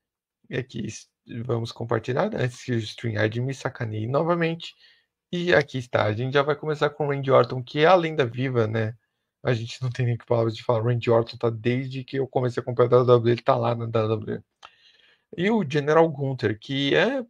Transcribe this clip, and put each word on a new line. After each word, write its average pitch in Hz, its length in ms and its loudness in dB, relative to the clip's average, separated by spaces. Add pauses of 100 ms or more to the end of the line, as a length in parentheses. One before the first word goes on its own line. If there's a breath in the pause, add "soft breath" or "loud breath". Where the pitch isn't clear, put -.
(500)
E - 60 -6
aqui 127 300 -6
es-, - 240 -12 (340)
vamos 117 300 -4
compartilhar, 123 600 -2
antes 127 300 -4
que - 80 -6
o 117 80 0
StreamYard 110 640 -4
me 135 120 -4
sacaneie 113 540 -6
novamente. 165 680 -2 (540 soft breath)
E 175 240 0
aqui 147 240 2
está, 107 280 -2
a 107 80 0
gente 131 220 -4
já 143 60 4
vai 143 140 -2
começar 147 340 -2
com 147 160 -4
o 143 40 -2
Randy 139 200 -4
Orton, 127 320 4
que 147 180 -6
é 151 60 6
a 180 100 8
lenda 156 300 0
viva, 120 400 -2
né? 110 300 -2 (460)
A 127 120 0
gente 117 280 -6
não 127 80 -4
tem 123 160 -2
nem 120 120 0
que - 80 -20
palavras 117 280 0
de 110 80 -14
falar, 113 220 0
Randy 120 260 0
Orton 117 280 2
tá 120 120 0
desde 127 540 -4
que 135 140 -8
eu 135 100 -2
comecei 123 320 -2
a - 20 -2
acompanhar 123 260 0
a - 20 -8
W 123 160 6
W 120 240 6
E, - 20 6
ele 120 100 0
tá 135 140 2
lá 120 180 0
na 117 120 -6
W 113 240 0
W 110 260 -4 (1000 soft breath)
E. 170 60 -2
E 196 60 2
o 220 140 2
General 147 460 4
Gunther, 135 500 -2
que 139 340 -2
é, 233 360 2